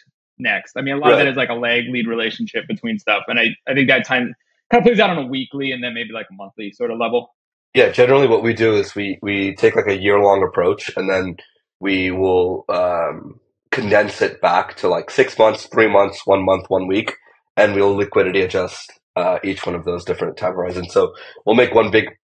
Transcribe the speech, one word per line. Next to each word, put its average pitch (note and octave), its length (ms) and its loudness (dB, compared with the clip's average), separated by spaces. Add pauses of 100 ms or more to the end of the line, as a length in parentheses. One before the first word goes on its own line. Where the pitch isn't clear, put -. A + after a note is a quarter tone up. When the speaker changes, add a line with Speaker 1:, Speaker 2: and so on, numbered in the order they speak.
(380)
Speaker 1:
next? G#2+ 380 -4
I C#3 60 -6
mean, C#3 140 -4
a - 20 -4
lot D3 140 2
of - 60 4
Speaker 2:
Right. C#3+ 80 2
Speaker 1:
that C3+ 40 2
is, C3 80 -4
like, B2 120 -2
a A#2+ 40 -4
lag A#2+ 360 -2
lead A#2+ 180 -4
relationship A2+ 600 -6
between G#2+ 300 -6
stuff. G2+ 300 -2
And A#2+ 120 -2
I, A#2 100 2 (180)
I C3+ 80 -2
think C3+ 140 2
that B2+ 160 2
time B2 280 -2 (380)
kind A#3 100 6
of - 20 2
plays A3 160 4
out G3 120 4
on D#3+ 80 -2
a C3 80 -6
weekly C3+ 440 -6
and B2 120 -8
then A#2+ 100 -6
maybe, A#2 200 -10
like, A2 180 -10
a - 20 -20
monthly G2 380 -14
sort A#2+ 180 -6
of A2+ 80 -6
level. A#2 380 -4 (400)
Speaker 2:
Yeah, G2+ 140 6
generally C3 380 4
what A2 140 4
we A2+ 120 0
do A2 200 2
is G2+ 220 -2
we, G2+ 260 -6
we G2 340 -2
take, - 200 2
like, G#2 120 0
a G2 140 -2
year-long G2+ 420 4
approach - 540 -2
and F#2+ 100 -4
then F#2 300 -2 (420)
we F#2+ 300 -2
will, F#2 600 0
um, F2 720 -4 (320)
condense G#2+ 500 0
it F#2+ 200 -4
back F2+ 360 0
to, G2+ 100 -2
like, E2 240 -2
six - 260 -2
months, G#2+ 300 2
three A2+ 200 2
months, G2+ 380 2
one F#2+ 180 2
month, F#2+ 260 0
one F#2 180 -2
week, G2+ 280 -2 (400)
and G2+ 200 4
we'll G2+ 200 2
liquidity G2 460 0
adjust, F#2 500 -6 (240)
uh, F2+ 280 0
each G2 220 -6
one F2 100 -4
of E2 100 -10
those F2 180 -6
different - 340 -6
time F2 160 -4
horizons. F2 380 -6
So F#2 220 0 (320)
we'll G#2+ 100 4
make A#2+ 180 4
one G#2+ 180 4
big, A2 180 2 (180)